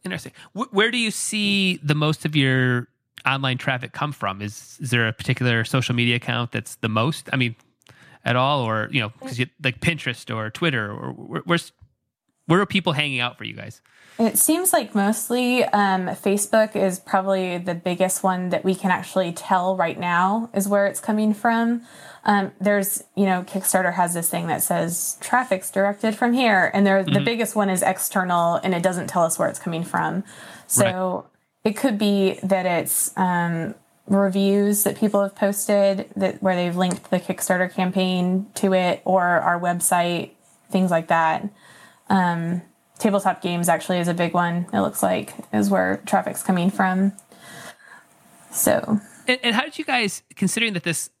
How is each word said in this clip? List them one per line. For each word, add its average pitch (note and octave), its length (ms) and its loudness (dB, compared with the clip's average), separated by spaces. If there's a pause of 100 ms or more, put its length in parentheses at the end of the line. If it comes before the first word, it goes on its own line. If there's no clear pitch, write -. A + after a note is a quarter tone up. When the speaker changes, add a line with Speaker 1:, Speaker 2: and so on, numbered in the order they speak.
Speaker 1:
Interesting. F3+ 280 -8 (240)
Wh-, A#3+ 180 -6
where G#3+ 160 4
do B3 80 -2
you A3 140 0
see G3+ 680 0
the D3 140 2
most D3+ 300 0
of D#3 100 -2
your B2+ 540 2 (360)
online C3+ 320 0
traffic B2+ 360 -4
come D3 180 -6
from? G2+ 320 -6
Is, - 380 -12
is C3+ 100 -6
there A#2+ 160 4
a A2 60 0
particular A#2+ 520 0
social B2+ 300 -2
media A#2+ 220 2
account A#2+ 340 -4
that's - 260 -8
the A2 120 -4
most, A2 440 -2
I C3+ 40 -2
mean, A#2+ 180 -2 (720)
at B2 100 0
all, C3+ 280 2
or, A2 280 -2
you C3 100 0
know, G#2+ 100 -4 (100)
'cause C3+ 180 -10
you, B2+ 80 0 (160)
like, B2+ 180 -2
Pinterest C3+ 540 -4
or A2 160 -6
Twitter, B2 400 -2
or - 220 -8
wh-, - 340 -10
where's, E3+ 240 0 (760)
where E3+ 140 6
are G3 60 2
people F3+ 280 0
hanging C#3 260 -2
out A#2+ 180 -4
for A2 60 -14
you A2 100 -10
guys? G#2+ 260 -14 (380)
Speaker 2:
It A3+ 180 0
seems F4 360 2
like B3+ 240 -2
mostly, A#3+ 680 0
um, F#3+ 460 2
Facebook G#3 680 0
is F#3+ 240 0
probably F#3+ 600 0
the F3 180 -4
biggest F3+ 480 -2
one F3+ 240 0
that F3 160 -2
we F#3+ 100 2
can F#3 160 -2
actually F3 400 0
tell F#3 460 0
right E3+ 200 -2
now F#3 560 0
is G3 140 -2
where G3+ 220 2
it's F#3+ 100 -4
coming G#3+ 340 0
from. A#3 500 0 (420)
Um, G3+ 260 2 (100)
there's, G3 440 0 (100)
you G3 120 2
know, F#3 180 0
Kickstarter F#3 500 0
has F3 200 0
this E3+ 140 -2
thing E3+ 200 -2
that - 120 -2
says, E3+ 600 -2
"Traffic's A#3+ 500 -2
directed G3+ 460 0
from A#3+ 160 2
here." A3 420 4
And G3+ 100 4
they're, G3 200 4
the E3 80 0
Speaker 1:
Mm-hmm. G3+ 120 2
Speaker 2:
biggest A#3 300 -2
one G3+ 160 2
is F3+ 100 0
external, F3+ 760 0
and F#3 180 0
it E3+ 80 -2
doesn't F3 240 0
tell F3+ 160 0
us D#3+ 160 0
where - 100 0
it's - 120 -6
coming E3+ 240 -6
from. E3 400 -2 (420)
So - 180 4 (800)
Speaker 1:
Right. G#3+ 80 2
Speaker 2:
it G#3 40 -6
could A#3+ 200 0
be G3+ 460 2
that F#3 240 0
it's, - 500 -2
um, F3 600 0 (320)
reviews G3 760 2
that - 160 0
people G3+ 240 2
have G3 140 -4
posted G3+ 800 2
that, F#3+ 260 -2
where F#3 140 2
they've F3 200 -2
linked F3+ 340 -2
the F3+ 100 2
Kickstarter F3+ 520 -2
campaign F#3 760 0 (100)
to F#3+ 180 2
it, F3+ 300 2
or F#3 180 4
our F3 380 2
website, F3 720 0 (420)
things F#3 180 2
like E3 160 2
that. E3 420 2 (600)
Um, F3 520 2 (360)
tabletop G3 440 2
games F3 260 0
actually F3 320 0
is E3+ 80 0
a F3 60 0
big F3 200 -2
one, F3 380 0
it F#3+ 80 0
looks - 240 0
like, F#3 280 -2 (200)
is G3+ 180 2
where F#3+ 340 0
traffic's G3 380 -2
coming F3+ 260 0
from. F#3+ 440 0 (1400)
So. - 500 0 (260)
Speaker 1:
And, B3+ 160 2
and A#3 120 2
how B3+ 80 0
did D#4 160 -10
you D4+ 60 -8
guys, A#3+ 380 -2 (140)
considering A3 380 0
that E3+ 100 -4
this - 260 -4 (100)